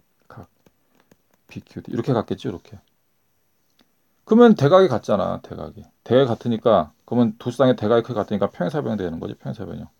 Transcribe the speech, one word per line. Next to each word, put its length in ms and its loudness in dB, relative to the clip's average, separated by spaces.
각. 220 -20
비큐디. 440 -16
이렇게 200 -4
같겠지, 360 -4
이렇게. 320 -14
그러면 300 6
대각이 340 4
같잖아, 520 -4
대각이. 420 -16
대각이 240 2
같으니까, 640 0
그러면 320 0
두 140 -8
쌍의 260 2
대각이 240 0
크게 140 -6
같으니까 340 -4
평행사변형 480 -6
되는 220 -8
거지, 160 -10
평행사변형. 520 -14